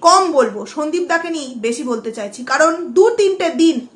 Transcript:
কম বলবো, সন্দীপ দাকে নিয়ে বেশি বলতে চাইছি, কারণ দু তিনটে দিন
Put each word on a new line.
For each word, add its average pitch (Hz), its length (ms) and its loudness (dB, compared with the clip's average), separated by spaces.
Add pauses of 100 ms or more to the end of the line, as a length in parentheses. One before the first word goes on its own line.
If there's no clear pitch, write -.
কম 359 300 4
বলবো, 214 340 0
সন্দীপ 311 420 -4
দাকে 339 220 -2
নিয়ে 277 280 -8
বেশি 240 260 -4
বলতে 226 280 -6
চাইছি, 214 320 -10
কারণ 320 420 0
দু 370 240 4
তিনটে 381 400 0
দিন 320 460 2